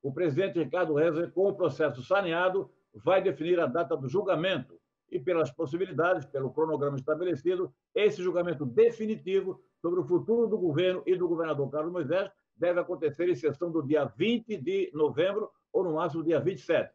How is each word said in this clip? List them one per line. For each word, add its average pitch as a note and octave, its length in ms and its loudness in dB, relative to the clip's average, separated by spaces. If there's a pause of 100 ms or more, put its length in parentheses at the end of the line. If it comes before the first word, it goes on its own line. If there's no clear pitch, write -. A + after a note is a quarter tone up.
o C#3 100 -4
presidente D3 460 0
Ricardo D#3+ 360 0
Redler, D#3+ 360 2
com G3 180 2
o F#3+ 60 -2
processo D3 480 0
saneado, F#3 640 0 (240)
vai E3 300 2
definir F3 380 0
a D#3 60 2
data E3 300 -2
do C3+ 120 -4
julgamento F3 720 -2 (320)
e, F3+ 100 -4
pelas D#3 320 0
possibilidades, E3 760 -2
pelo C3+ 240 -6
cronograma C#3+ 460 -2
estabelecido, E3 760 -2 (220)
esse F3+ 280 2
julgamento F3 440 -2
definitivo F#3+ 920 0 (200)
sobre F3 200 0
o D#3+ 40 0
futuro G#3 440 2
do G#3+ 100 0
governo F3 480 0
e F3+ 100 2
do F3 120 0
governador D#3 420 0
Carlos D#3 220 -4
Moisés F3+ 380 -2 (260)
deve F3 240 2
acontecer E3+ 480 -2
em F3+ 60 4
sessão E3 360 -2
do D#3+ 120 0
dia C#3+ 220 2
vinte G#3+ 520 -2
de F3+ 360 -2
novembro D#3 580 0 (220)
ou, F#3 120 2
no E3 100 0
máximo, D#3+ 300 -2
dia D#3 160 2
vinte D#3+ 180 -2
e - 40 -16
sete - 320 0